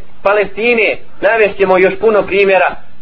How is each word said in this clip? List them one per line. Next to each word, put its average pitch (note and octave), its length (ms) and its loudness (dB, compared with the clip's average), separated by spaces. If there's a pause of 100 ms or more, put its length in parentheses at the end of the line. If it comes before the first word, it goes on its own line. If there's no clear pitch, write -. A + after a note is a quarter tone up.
(220)
Palestine, G3+ 720 0 (240)
navešćemo F#3+ 580 2
još F#3 220 2
puno G#3 220 2
primjera, F#3+ 540 2 (260)